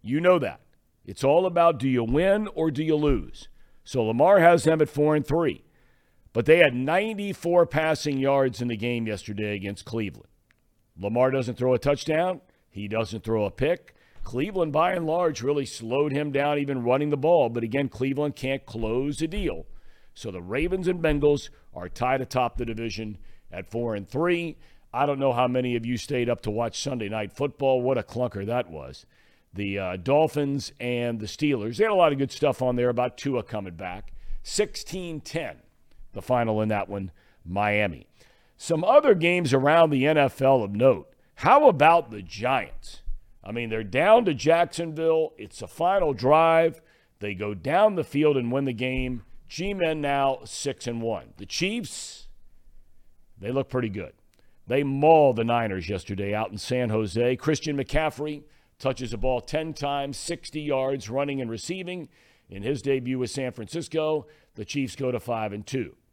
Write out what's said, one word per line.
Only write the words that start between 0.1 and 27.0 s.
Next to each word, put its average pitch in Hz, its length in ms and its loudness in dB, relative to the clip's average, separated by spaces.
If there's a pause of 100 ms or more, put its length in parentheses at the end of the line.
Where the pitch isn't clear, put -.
know 180 180 6
that. 104 220 -4 (460)
It's - 180 -8
all 160 220 4
about, 170 340 4
do 135 80 0
you 123 160 2
win 190 460 2
or 160 220 0
do 143 120 -4
you 156 140 2
lose? 135 500 0 (380)
So 120 180 -2
Lamar 147 360 6
has 165 260 8
them 156 160 4
at 147 80 4
four 151 260 2
and 147 100 0
three. 151 380 -2 (720)
But 117 120 0
they 160 120 8
had 143 180 4
ninety-four 175 920 0
passing 156 500 -2
yards 135 440 0
in 123 60 -4
the 117 80 -4
game 117 320 -4
yesterday 104 480 -6
against 101 300 -8
Cleveland. 104 420 -8 (720)
Lamar 117 320 2
doesn't 127 240 -2
throw 127 180 2
a 117 60 2
touchdown. 156 640 0 (280)
He 101 200 -10
doesn't 110 340 -4
throw 110 220 0
a 98 60 -4
pick. - 440 -4 (300)
Cleveland, 156 480 -4
by 170 180 2
and 175 140 -2
large, 160 360 0
really 139 240 0
slowed 131 460 -2
him 147 220 -2
down 143 260 0
even 139 240 -4
running 139 280 2
the 147 40 2
ball. 147 320 4
But 117 160 -2
again, 135 240 -2
Cleveland 135 480 -2
can't 135 300 -6
close 120 560 -4
a 160 80 -2
deal. 95 380 -4 (460)
So - 180 -10
the 90 100 -10
Ravens 165 460 -2
and 180 120 -2
Bengals 147 520 2 (240)
are 90 120 -10
tied 127 340 0
atop 123 360 -2
the 120 80 -4
division 110 540 -8 (320)
at 92 180 -12
four 117 240 -4
and 101 160 -8
three. 170 480 -2 (340)
I 131 140 2
don't 139 140 -2
know 135 120 2
how 123 160 2
many 123 280 0
of 113 100 -2
you 123 100 -2
stayed 120 320 -2
up 117 140 -2
to 110 80 -6
watch 113 320 -4
Sunday 117 260 -4